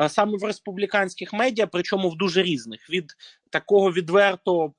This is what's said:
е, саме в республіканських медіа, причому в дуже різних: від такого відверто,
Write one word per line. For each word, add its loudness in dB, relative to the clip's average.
е, 2
саме 0
в -8
республіканських -4
медіа, 0
причому -2
в -10
дуже 0
різних: -6
від -4
такого 2
відверто, 2